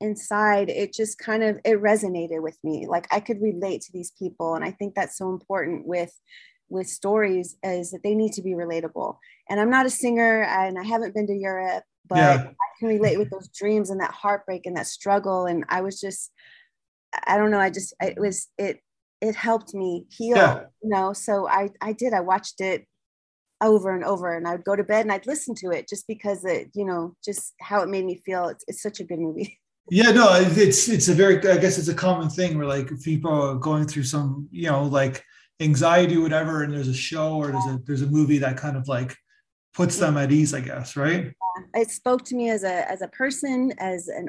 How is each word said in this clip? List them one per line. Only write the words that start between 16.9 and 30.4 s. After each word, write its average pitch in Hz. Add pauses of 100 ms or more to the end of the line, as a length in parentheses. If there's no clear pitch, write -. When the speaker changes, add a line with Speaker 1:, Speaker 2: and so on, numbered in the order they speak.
Speaker 1:
I 196
don't 214
know, 208
I 190
just, 190
it 190
was, 196 (100)
it, 196 (420)
it 214
helped 226
me 185
heal, 233
Speaker 2:
Yeah. 156 (220)
Speaker 1:
you 220
know? 190
So 202
I, 202 (100)
I 220
did, 233
I 196
watched 185
it 190 (760)
over 202
and 180
over, 180
and 170
I 170
would 175
go 202
to 202
bed 214
and 214
I'd 190
listen 262
to 185
it -
just -
because 202
it, 175
you 202
know, 175 (100)
just -
how 202
it 180
made 196
me 185
feel. 180
It's, -
it's -
such 208
a 180
good 170
movie. 165
<laughs> - (200)
Speaker 2:
Yeah, 220
no, 214
it, 180